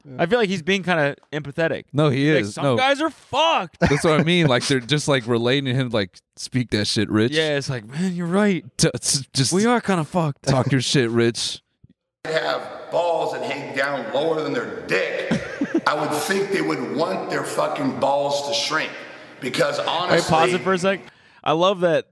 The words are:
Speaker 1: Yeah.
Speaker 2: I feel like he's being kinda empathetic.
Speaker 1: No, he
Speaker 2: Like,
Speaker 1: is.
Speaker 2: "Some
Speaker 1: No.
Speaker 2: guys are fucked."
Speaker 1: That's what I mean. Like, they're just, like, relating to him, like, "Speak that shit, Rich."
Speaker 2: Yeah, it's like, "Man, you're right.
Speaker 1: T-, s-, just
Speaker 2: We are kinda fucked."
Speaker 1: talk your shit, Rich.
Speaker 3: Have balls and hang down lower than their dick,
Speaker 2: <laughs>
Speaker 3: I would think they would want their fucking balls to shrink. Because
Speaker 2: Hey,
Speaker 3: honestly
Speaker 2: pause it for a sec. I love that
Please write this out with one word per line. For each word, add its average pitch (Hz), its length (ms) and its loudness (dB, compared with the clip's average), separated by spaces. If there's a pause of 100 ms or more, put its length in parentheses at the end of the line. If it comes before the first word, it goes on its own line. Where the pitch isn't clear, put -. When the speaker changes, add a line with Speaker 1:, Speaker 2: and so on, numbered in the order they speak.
Speaker 1:
Yeah. 135 140 -14
Speaker 2:
I 170 80 2
feel 220 100 2
like 214 120 2
he's 190 120 -2
being 185 220 0
kinda 151 320 0 (160)
empathetic. 143 600 -4
Speaker 1:
No, 147 180 2
he 139 220 2
Speaker 2:
Like, 143 120 4
Speaker 1:
is. 104 100 -6
Speaker 2:
"Some 160 120 -6
Speaker 1:
No. 127 120 2
Speaker 2:
guys 269 240 2
are 320 80 0
fucked." 269 680 -2
Speaker 1:
That's 147 240 2
what 156 160 4
I 156 40 2
mean. 170 240 4
Like, 123 200 2
they're 135 120 2
just, 139 280 -2
like, 135 180 2
relating 123 400 2
to 127 80 -2
him, 127 160 0
like, 104 300 -2 (160)
"Speak - 360 -4
that 104 140 0
shit, 104 240 0
Rich." 107 220 4
Speaker 2:
Yeah, 151 260 0
it's 139 120 -4
like, 117 180 -8
"Man, 175 280 -4
you're 175 120 -4
right. 196 360 2 (140)
Speaker 1:
T-, 160 160 4
s-, - 400 -4
just 127 200 2
Speaker 2:
We 202 120 2
are 240 160 2
kinda 180 220 0
fucked." 160 400 -2
Speaker 1:
talk 131 280 2
your 135 100 2
shit, 120 280 2
Rich. 117 540 0 (640)
Speaker 3:
Have 151 360 -2 (300)
balls 160 420 0
and 156 100 -8
hang 139 320 -8
down 135 380 -2
lower 160 280 0
than 143 120 -4
their 117 340 -6
dick, - 440 -2 (320)
Speaker 2:
<laughs> - 240 -2
Speaker 3:
I - 120 2
would 147 120 -2
think 190 400 -2
they 170 100 0
would 135 340 -4
want 180 360 -2
their 143 140 -4
fucking 147 540 -2
balls 143 500 0
to 143 40 -2
shrink. 143 380 -2 (500)
Because 143 360 0
Speaker 2:
Hey, - 100 -4
Speaker 3:
honestly 170 420 2
Speaker 2:
pause 165 240 4
it 180 80 -2
for 185 120 0
a 185 40 2
sec. 190 220 0 (440)
I 147 100 0
love 180 280 2
that 160 300 2